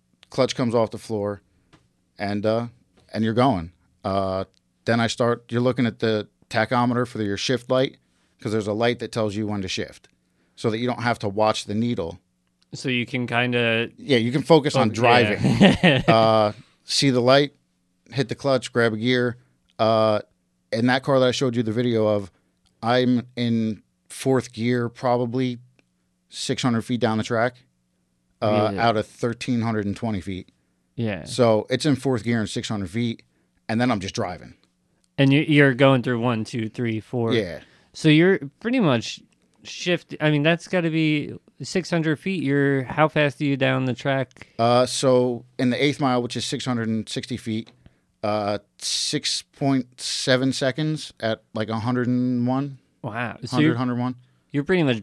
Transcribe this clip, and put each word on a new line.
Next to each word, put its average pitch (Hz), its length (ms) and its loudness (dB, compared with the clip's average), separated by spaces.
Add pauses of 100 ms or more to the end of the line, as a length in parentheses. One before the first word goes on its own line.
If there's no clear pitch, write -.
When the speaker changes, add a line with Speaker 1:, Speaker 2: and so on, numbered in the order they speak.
(300)
Speaker 1:
clutch 127 260 0
comes 120 200 -2
off 110 160 0
the - 60 -12
floor, 104 440 -6 (760)
and, 101 280 -4
uh, 113 220 0 (460)
and 110 100 -2
you're 110 100 0
going. 104 380 0 (320)
Uh, 95 420 -2 (400)
then 117 140 2
I 117 80 2
start, 120 440 -2
you're 120 100 0
looking 123 240 0
at 107 140 -4
the 110 280 0 (220)
tachometer 120 580 0
for 110 140 -8
your 101 160 -2
shift 123 340 -2
light, 131 260 0 (420)
'cause 110 120 -6
there's 104 160 -2
a 107 60 0
light 120 260 0
that 117 120 -10
tells 107 240 -2
you 107 120 -4
when 104 140 -4
to 95 60 -6
shift, - 400 -10 (480)
so - 140 -4
that 110 80 -2
you 120 100 -4
don't 117 140 -4
have 120 180 -2
to 107 100 -4
watch 107 360 0
the 104 100 -6
needle. 101 440 -4 (540)
Speaker 2:
So - 160 -8
you 123 160 0
can 123 220 -6
kinda 120 680 0
Speaker 1:
Yeah, 135 200 2
you 117 140 2
can 135 120 0
focus 147 320 4
on 117 180 2
Speaker 2:
Focus, 107 100 -4
yeah. 120 320 6
Speaker 1:
driving. 127 720 4
Speaker 2:
<laughs> 113 60 6
Speaker 1:
Uh, 110 380 6 (320)
see - 260 0
the 123 120 2
light, 139 320 4 (580)
hit 143 180 -2
the 120 60 -8
clutch, 135 360 -2
grab 117 220 2
a 110 40 -4
gear. 123 400 0 (420)
Uh, 110 400 4 (520)
in 113 160 0
that 127 160 2
car 135 160 2
that 127 80 4
I 123 40 2
showed 120 240 -2
you 120 80 0
the 110 80 -4
video 113 360 0
of, 104 240 -2 (520)
I'm 123 520 2
in 113 460 -2 (280)
fourth 131 440 -2
gear, 120 360 -2
probably 123 680 -2 (720)
six - 320 -6
hundred 113 220 0
feet 123 160 -4
down 110 180 0
the 107 60 -2
track, 120 320 -2 (840)
uh, 107 280 2
Speaker 2:
Really? 101 100 -6
Speaker 1:
out 113 180 2
of 104 100 -2
thirteen 120 540 -4
hundred 110 240 -2
and 101 100 -4
twenty 110 260 -6
feet. 95 280 -10 (460)
Speaker 2:
Yeah. 107 280 -4
Speaker 1:
So 117 460 2
it's 127 160 -2
in 147 100 2
fourth 127 280 -2
gear 117 160 -2
and 101 100 -4
six - 200 -8
hundred 101 220 -6
feet, 117 320 -6 (440)
and 113 140 -2
then 123 100 0
I'm 107 80 -2
just 92 160 -10
driving. 85 380 -8 (640)
Speaker 2:
And 139 140 4
you, 143 160 4
you're 143 260 6
going 131 300 4
through 123 160 -2
one, 113 240 -2
two, 110 240 -6
three, 113 320 -4
four. 117 340 -4
Speaker 1:
Yeah. 87 260 -2 (340)
Speaker 2:
So - 160 2
you're 170 280 6 (220)
pretty 247 220 -2
much 131 400 0 (420)
shift. - 560 -4
I 156 100 2
mean, 147 140 2
that's 165 240 0
gotta 170 240 -2
be 156 420 -2 (280)
six 151 280 -4
hundred 160 300 0
feet. 190 240 -4
You're, 139 400 2
how 147 240 2
fast 147 340 0
are 151 40 0
you 139 120 2
down 131 280 0
the 127 100 -2
track? 135 520 -6 (120)
Speaker 1:
Uh, 120 260 6
so 123 600 2 (120)
in 131 120 2
the 120 140 0
eighth 143 180 0
mile, 127 200 0
which 120 160 -6
is 113 80 -6
six 135 200 -6
hundred 117 240 -4
and 110 180 -4
sixty 127 300 -8
feet, 110 340 -6 (520)
uh, 104 340 -2 (200)
six - 640 -6
point 135 600 -4
seven 131 500 0
seconds 151 720 -4
at, 110 220 -4 (100)
like, 110 160 -4
a 110 100 -4
hundred 123 280 -2
and 123 380 0
one. 135 340 -4 (220)
Speaker 2:
Wow. 117 440 -8
So 127 100 -6
Speaker 1:
Hundred, 151 120 4
Speaker 2:
you're, 120 80 2
Speaker 1:
hundred 123 240 -2
one. 127 160 -4 (360)
Speaker 2:
you're 143 140 -2
pretty 185 180 2
much 120 180 0